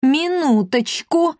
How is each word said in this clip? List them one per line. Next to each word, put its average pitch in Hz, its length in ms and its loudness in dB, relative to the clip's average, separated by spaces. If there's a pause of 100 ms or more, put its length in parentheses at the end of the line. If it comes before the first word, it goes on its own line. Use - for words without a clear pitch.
Минуточку! 294 1400 0